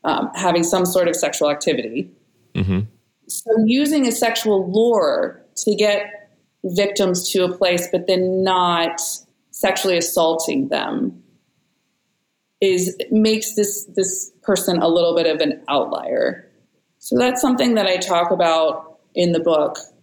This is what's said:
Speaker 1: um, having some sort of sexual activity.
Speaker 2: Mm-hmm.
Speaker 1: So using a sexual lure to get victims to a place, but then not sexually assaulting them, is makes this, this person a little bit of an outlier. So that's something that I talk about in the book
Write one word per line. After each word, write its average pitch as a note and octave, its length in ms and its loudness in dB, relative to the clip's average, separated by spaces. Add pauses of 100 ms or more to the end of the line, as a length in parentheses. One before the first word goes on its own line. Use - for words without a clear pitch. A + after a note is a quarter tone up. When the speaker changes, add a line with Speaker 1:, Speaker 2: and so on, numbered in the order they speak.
Speaker 1:
um, - 320 -2
having F3 280 0
some F3+ 220 0
sort F3+ 220 2
of E3+ 80 0
sexual D3 340 -2
activity. C3 600 -4 (460)
Speaker 2:
Mm-hmm. F#2 240 0 (480)
Speaker 1:
So - 240 -6 (140)
using C#4 420 2
a A3+ 40 0
sexual G#3 600 0
lure G3+ 720 0 (140)
to G#3 180 0
get G#3 540 -2 (340)
victims F#3+ 680 0
to F#3 120 2
a F3+ 120 0
place, F3+ 360 0
but F3+ 160 -2
then F#3 360 0
not F3 580 0 (500)
sexually F#3 460 0
assaulting D#3+ 720 0
them, - 520 -4 (1400)
is F3+ 380 0 (140)
makes A3 420 2
this, - 320 -2 (100)
this - 360 -4 (100)
person F3+ 400 0
a E3 60 2
little E3+ 280 2
bit E3 120 2
of D#3 140 0
an D3 260 -2
outlier. - 840 -2 (480)
So - 200 -4
that's B3+ 240 2
something B3+ 340 2
that G3+ 100 2
I F#3 120 2
talk F3 340 0
about D#3+ 680 0 (140)
in F3 180 2
the E3 80 2
book D#3 380 0 (260)